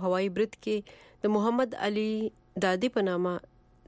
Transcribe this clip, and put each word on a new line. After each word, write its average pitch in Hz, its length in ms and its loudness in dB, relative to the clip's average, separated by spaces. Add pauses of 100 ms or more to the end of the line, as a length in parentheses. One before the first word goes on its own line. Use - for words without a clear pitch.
هوایي 185 320 2
برید 214 180 -2
کې 214 420 -6 (280)
د 214 100 2
محمد 233 420 0 (120)
علي 214 180 0 (600)
دادي 185 280 0
په 196 140 2
نامه 180 240 0 (540)